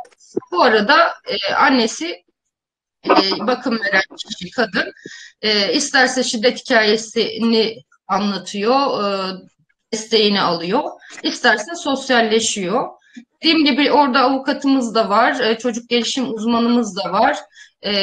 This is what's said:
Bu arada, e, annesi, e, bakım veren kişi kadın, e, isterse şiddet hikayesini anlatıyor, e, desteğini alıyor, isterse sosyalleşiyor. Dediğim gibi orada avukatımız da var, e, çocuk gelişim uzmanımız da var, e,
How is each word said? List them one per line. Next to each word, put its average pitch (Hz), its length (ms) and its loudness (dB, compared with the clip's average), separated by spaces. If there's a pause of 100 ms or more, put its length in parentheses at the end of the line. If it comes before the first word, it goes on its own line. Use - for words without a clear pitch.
(520)
Bu 349 100 2
arada, 220 340 4 (320)
e, 202 260 -4
annesi, 269 720 0 (800)
e, 196 420 2
bakım 240 340 -2
veren 196 360 -2
kişi - 340 -12
kadın, 233 420 -2 (500)
e, 208 300 0
isterse 254 500 2
şiddet 247 360 0
hikayesini 220 1200 0 (260)
anlatıyor, 202 960 -2
e, 202 40 -2 (840)
desteğini 214 480 0
alıyor, 170 440 0 (380)
isterse 247 520 0
sosyalleşiyor. 226 1120 0 (540)
Dediğim 320 220 4
gibi 277 280 2
orada 269 280 4
avukatımız 269 760 0
da 220 140 2
var, 254 320 2
e, 226 180 0
çocuk 240 300 -6
gelişim 233 460 -2
uzmanımız 233 640 0
da 180 160 -6
var, 254 260 2 (440)
e, 202 100 -4 (100)